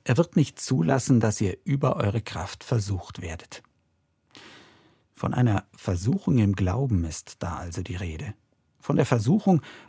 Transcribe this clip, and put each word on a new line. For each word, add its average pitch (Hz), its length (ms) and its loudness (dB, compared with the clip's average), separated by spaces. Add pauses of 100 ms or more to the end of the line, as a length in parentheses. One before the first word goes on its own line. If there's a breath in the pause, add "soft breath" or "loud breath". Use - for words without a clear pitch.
Er 120 140 2
wird 165 180 0
nicht - 240 2
zulassen, 135 600 2
dass 110 220 2
ihr 95 220 0
über 139 320 0
eure 110 260 -2
Kraft - 420 -10
versucht 101 560 -4
werdet.“ 85 440 -12 (1500 loud breath)
Von - 180 -4
einer 123 320 2 (100)
Versuchung 120 640 -2
im 101 160 4
Glauben 98 500 0
ist - 360 -10
da 87 160 -6
also 90 260 -8
die 87 140 -8
Rede. 90 400 -8 (440)
Von - 160 -2
der 143 100 4
Versuchung, 143 560 4 (280 loud breath)